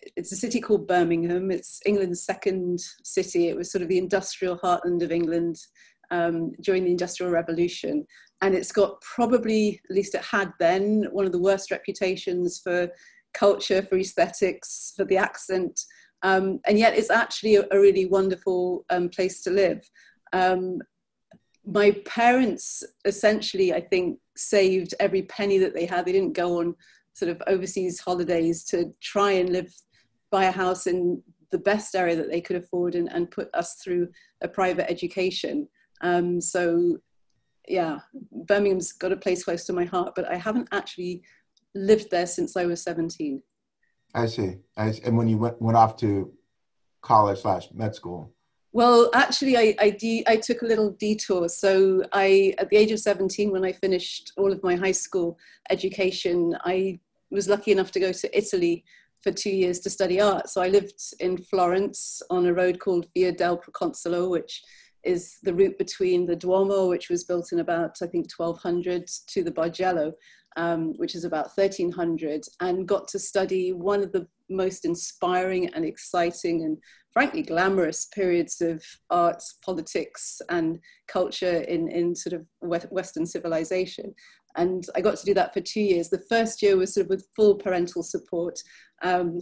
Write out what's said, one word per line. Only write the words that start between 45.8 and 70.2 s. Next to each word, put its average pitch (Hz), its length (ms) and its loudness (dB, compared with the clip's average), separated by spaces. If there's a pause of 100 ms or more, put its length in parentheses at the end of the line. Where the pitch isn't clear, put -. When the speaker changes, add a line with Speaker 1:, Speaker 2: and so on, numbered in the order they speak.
Speaker 2:
to 101 340 0 (680)
college 104 380 4
slash 92 320 -2
med 107 220 -4
school? 87 400 -12 (380)
Speaker 1:
Well, 233 420 8
actually, 269 420 2
I, 220 220 6
I 208 120 6
de-, 226 360 -2
I 220 100 6
took 233 260 -2
a 233 40 -4
little 214 260 2
detour. 202 560 0
So 190 540 4 (100)
I, 196 460 6
at 190 120 -2
the 208 60 6
age 214 140 8
of 214 100 -2
seventeen, 196 520 0
when 185 120 0
I 185 80 -2
finished - 640 -4
all 196 160 2
of 190 100 -4
my 180 120 2
high 185 180 0
school 170 460 -2 (320)
education, 185 920 0
I 185 340 0 (320)
was 190 180 -2
lucky 208 220 2
enough 190 220 2
to 185 80 0
go 185 120 2
to - 240 -4
Italy 175 480 0 (380)
for 196 80 0
two 190 240 -4
years 180 260 0
to - 80 -8
study 185 320 0
art. 202 280 2
So 190 120 -2
I 185 80 2
lived 196 320 2 (200)
in 185 180 -2
Florence 185 880 -2
on 180 180 2
a 175 60 4
road 180 280 2
called 175 340 0
Via 185 160 2
del 175 260 0
Proconsolo, 175 720 -4
which - 340 -4 (420)
is 175 380 -4
the 180 120 -2
route 190 240 4
between 180 480 0
the 170 100 0
Duomo, 190 520 2
which - 200 -2
was 175 160 -2
built 175 280 -4
in 170 80 0
about, 165 420 -2
I 175 40 -6
think, 175 240 -4
twelve 165 280 -6
hundred, 175 500 -4 (200)
to 190 140 -2
the 165 80 -4
Bargello, 165 640 -2 (440)